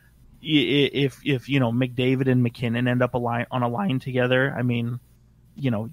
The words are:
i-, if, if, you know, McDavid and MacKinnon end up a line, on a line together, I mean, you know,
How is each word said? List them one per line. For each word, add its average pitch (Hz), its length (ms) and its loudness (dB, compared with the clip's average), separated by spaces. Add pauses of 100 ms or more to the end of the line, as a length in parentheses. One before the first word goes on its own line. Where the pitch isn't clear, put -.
(440)
i-, 143 500 2
if, 135 300 -2
if, 135 260 -2
you 139 100 2
know, 120 120 2
McDavid 127 560 0
and 127 140 4
MacKinnon 120 460 -2
end 123 160 2
up 123 100 0
a 127 60 -2
line, 120 320 -2
on 127 100 -2
a 120 80 0
line 131 300 -2
together, 127 580 0
I 123 60 -2
mean, 120 360 -2 (560)
you 139 140 -2
know, 113 240 -2